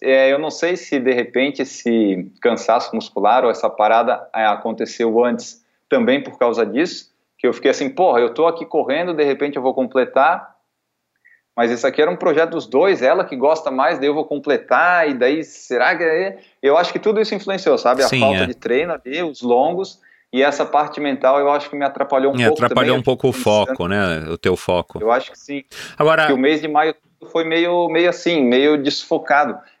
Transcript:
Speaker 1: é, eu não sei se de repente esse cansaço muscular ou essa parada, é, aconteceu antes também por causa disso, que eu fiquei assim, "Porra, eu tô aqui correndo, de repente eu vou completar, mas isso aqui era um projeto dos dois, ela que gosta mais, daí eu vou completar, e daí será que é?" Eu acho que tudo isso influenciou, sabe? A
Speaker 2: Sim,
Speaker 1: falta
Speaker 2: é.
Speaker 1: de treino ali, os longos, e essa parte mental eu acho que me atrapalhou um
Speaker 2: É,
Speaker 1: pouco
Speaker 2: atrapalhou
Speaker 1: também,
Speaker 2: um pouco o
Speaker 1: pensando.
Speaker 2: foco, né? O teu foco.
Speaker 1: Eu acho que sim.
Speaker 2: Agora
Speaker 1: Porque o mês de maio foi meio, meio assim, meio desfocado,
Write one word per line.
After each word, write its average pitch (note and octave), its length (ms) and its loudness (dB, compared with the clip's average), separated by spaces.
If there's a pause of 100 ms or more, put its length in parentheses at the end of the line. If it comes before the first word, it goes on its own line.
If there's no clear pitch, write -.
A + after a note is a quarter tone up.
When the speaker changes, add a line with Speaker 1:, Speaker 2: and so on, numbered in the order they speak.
Speaker 1:
é, C3+ 300 4
eu C#3 60 2
não D3+ 120 -4
sei F3 260 -2
se C#3+ 220 -4
de B2+ 140 2
repente B2 500 -2
esse G#2+ 680 -2 (120)
cansaço A#2 520 0
muscular A2+ 520 0
ou A#2 80 2
essa A2 180 -2
parada, A2+ 640 0
é, A2 120 0
aconteceu A2+ 760 -2
antes - 380 -6 (260)
também C3 320 2
por - 160 -14
causa A2+ 300 0
disso, C#3 460 -6 (260)
que - 80 -2
eu B2 60 2
fiquei - 180 0
assim, C#3 180 -4
"Porra, C#3+ 320 2
eu A#2+ 140 0
tô D#3+ 120 2
aqui E3 180 -2
correndo, D#3+ 500 -2
de D3+ 80 0
repente C#3+ 340 -2
eu C3 60 -4
vou B2+ 120 0
completar, C3 840 0 (1000)
mas A#2 140 2
isso A#2+ 160 -2
aqui C3+ 160 0
era D#3+ 80 2
um F3+ 60 -4
projeto E3 340 2
dos D#3+ 160 -6
dois, F3 340 2
ela D#3+ 240 2
que C#3 120 -8
gosta D3 340 0
mais, C#3 280 0
daí C#3 100 0
eu C#3+ 60 0
vou D3+ 100 -2
completar, D3+ 840 0
e C#3 60 -4
daí C3+ 300 0
será B2+ 500 -2
que E3 80 -6
é?" F3 360 -2 (220)
Eu C#3 160 4
acho F3 160 0
que F#3 60 -6
tudo G#3+ 220 0
isso G#3+ 120 -2
influenciou, F#3+ 460 -2
sabe? B2+ 240 2
A B2 60 2
Speaker 2:
Sim, C3 100 0
Speaker 1:
falta F#2+ 240 2
Speaker 2:
é. F#2 40 0
Speaker 1:
de B2 80 -8
treino D3 380 -2
ali, C#3+ 300 -8
os D3+ 180 -8
longos, D3 600 0 (320)
e C3 100 2
essa C#3+ 240 0
parte D3 320 -2
mental C#3 400 0
eu C#3+ 100 2
acho C#3+ 220 -2
que D3 60 -10
me C#3+ 80 -2
atrapalhou C#3 480 0
um B2+ 80 -2
Speaker 2:
É, A#2 60 4
Speaker 1:
pouco A#2 180 2
Speaker 2:
atrapalhou - 300 2
Speaker 1:
também, B2+ 60 0
Speaker 2:
um A#2 40 -8
pouco B2+ 240 0
o A#2+ 40 2
Speaker 1:
pensando. G#2+ 340 2
Speaker 2:
foco, A2 200 -4
né? F#2 340 0 (100)
O E2+ 80 -6
teu F#2 180 0
foco. F2 440 -4
Speaker 1:
Eu A2+ 120 0
acho B2+ 180 -2
que - 80 -20
sim. C#3+ 240 -12 (340)
Speaker 2:
Agora D#3 260 4
Speaker 1:
Porque D3+ 100 2
o B2+ 60 2
mês D3+ 220 2
de D#3+ 60 -6
maio D3+ 280 0 (360)
foi E3 140 -2
meio, E3+ 440 0
meio E3+ 200 2
assim, E3+ 340 0
meio C3+ 340 4
desfocado, C#3+ 800 -2 (240)